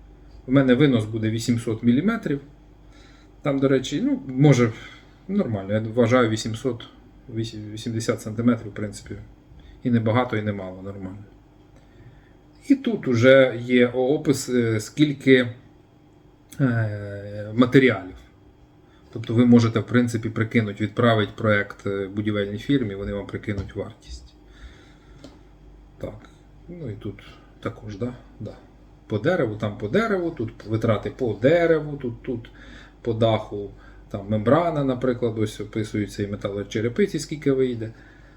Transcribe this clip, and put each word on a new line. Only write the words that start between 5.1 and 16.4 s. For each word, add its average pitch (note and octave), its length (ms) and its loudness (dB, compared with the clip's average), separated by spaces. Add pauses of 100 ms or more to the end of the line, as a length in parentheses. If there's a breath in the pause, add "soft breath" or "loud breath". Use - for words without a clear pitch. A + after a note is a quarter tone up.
нормально, A2+ 440 -2
я A2 80 2
вважаю, A#2 480 4
вісімсот, A2+ 560 -4 (500)
вісім-, G#2+ 380 -8
вісімдесят A2+ 500 -4
сантиметрів, A2+ 480 -2
в G2 40 -18
принципі. G#2 400 -10 (680 soft breath)
І B2+ 80 -2
не A#2 100 4
багато, A#2 360 0
і G#2+ 60 -2
не G#2 100 -4
мало, F#2 300 -10
нормально. G2 420 -12 (1400 soft breath)
І C#4 60 6
тут A3+ 340 -4
уже B2+ 520 6
є B2 260 4
опис, C3 640 0
е, A#2 320 2
скільки, C3 680 4 (1120)